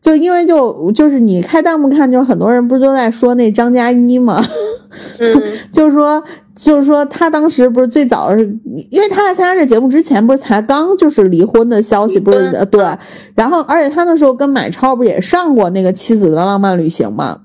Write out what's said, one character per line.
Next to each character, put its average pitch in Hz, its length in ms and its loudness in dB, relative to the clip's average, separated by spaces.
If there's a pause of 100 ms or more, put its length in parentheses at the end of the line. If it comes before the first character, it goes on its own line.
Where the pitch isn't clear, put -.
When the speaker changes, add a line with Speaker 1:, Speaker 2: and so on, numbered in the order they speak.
Speaker 1:
就 320 160 2
因 339 160 0
为 349 140 0
就， 247 460 0
就 302 180 2
是 277 100 0
你 190 220 0
开 320 180 -2
弹 330 180 0
幕 285 100 0
看， 269 220 2
就 254 140 2
很 247 140 -2
多 185 120 0
人 247 160 2
不 247 80 0
是 262 60 0
都 269 140 2
在 247 160 0
说 247 240 0
那 233 180 0
张 240 220 0
嘉 240 180 0
译 247 260 2
嘛， 233 240 0 (800)
Speaker 2:
嗯。 269 300 2
Speaker 1:
<laughs> - 200 -14
就 311 160 2
是 294 60 2
说， 294 300 0 (340)
就 302 200 2
是 285 80 2
说 294 200 2
他 330 240 -4
当 311 220 0
时 254 180 2
不 240 120 0
是 254 80 2
最 277 180 0
早 202 300 0
是， 220 80 2 (460)
因 269 100 0
为 415 80 2
他 392 160 0
来 370 100 0
参 359 100 0
加 359 100 0
这 339 120 0
节 226 120 2
目 262 100 0
之 277 120 2
前， 226 240 0
不 240 80 4
是 269 60 2
才 214 240 -2
刚 302 340 0
就 330 140 2
是 220 140 2
离 185 200 2
婚 233 240 2
的 220 140 0
消 214 240 0
息， 196 120 0
Speaker 2:
离 190 60 -4
婚。 202 100 2
Speaker 1:
不 202 60 2
是， 175 160 -2
呃， 196 100 -2
对。 202 180 2 (500)
然 226 160 0
后， 339 120 0
而 294 200 0
且 277 60 0
他 311 160 -2
那 339 100 0
时 302 100 2
候 269 80 4
跟 277 160 -2
买 214 220 -2
超 262 240 -2
不 240 80 -4
是 233 60 2
也 - 120 -2
上 339 340 0
过 202 160 2
那 190 120 -2
个 185 100 0
《妻 190 220 -2
子 202 160 2
的 156 60 0
浪 196 240 -2
漫 190 180 0
旅 160 100 -2
行》 120 220 -4
嘛？ 107 340 -8